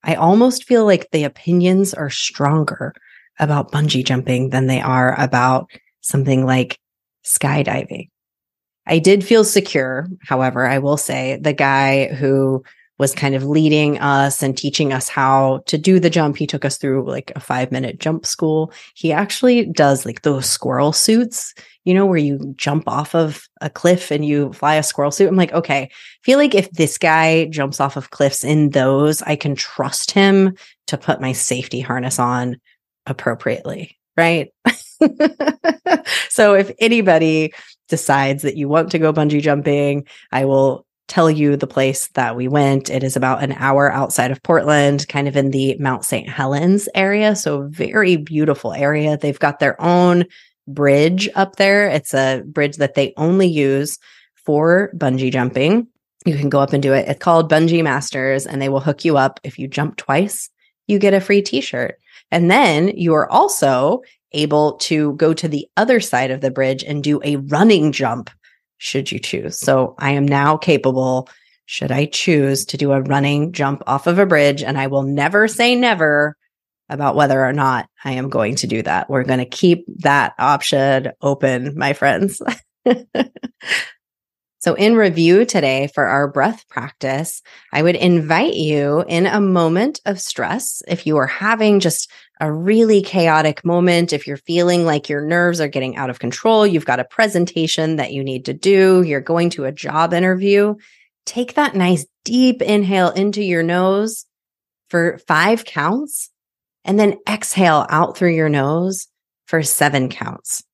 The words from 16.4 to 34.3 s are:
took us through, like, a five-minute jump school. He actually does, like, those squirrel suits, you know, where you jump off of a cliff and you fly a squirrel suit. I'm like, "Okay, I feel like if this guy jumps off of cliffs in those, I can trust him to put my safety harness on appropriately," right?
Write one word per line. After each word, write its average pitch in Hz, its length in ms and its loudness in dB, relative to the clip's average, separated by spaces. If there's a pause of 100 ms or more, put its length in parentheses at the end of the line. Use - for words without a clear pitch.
took - 180 -8
us 135 120 -4
through, 135 300 -4
like, 131 280 -10
a 143 40 -12
five-minute 127 600 -4
jump 160 260 -4
school. 156 460 -2 (240)
He 160 160 -2
actually 220 540 2
does, 143 400 2
like, - 180 -12
those 135 260 0
squirrel 131 440 -2
suits, - 600 0 (300)
you 180 100 2
know, 196 120 4
where 185 120 2
you 139 400 -2
jump 147 300 -2
off 147 260 -6
of 160 340 -2 (140)
a 151 80 -6
cliff 180 400 0
and 151 160 -2
you 147 280 0
fly 151 220 0
a 156 80 0
squirrel 143 280 -2
suit. 196 160 2
I'm 190 80 2
like, 185 180 2
"Okay, 143 300 -2
I - 80 -14 (320)
feel 269 160 4
like 285 160 2
if 185 160 0
this 160 260 0
guy 160 480 4
jumps 147 340 -6
off 139 180 -2
of 135 120 -12
cliffs - 340 -2
in 147 280 2
those, 143 500 2
I 151 140 -2
can 143 200 -6
trust - 560 -8
him 196 440 4 (320)
to 143 100 -4
put - 240 -2
my 131 120 -4
safety 127 480 -6
harness 127 360 -6
on 123 420 -4 (460)
appropriately," - 920 -6 (180)
right? 165 360 0 (480)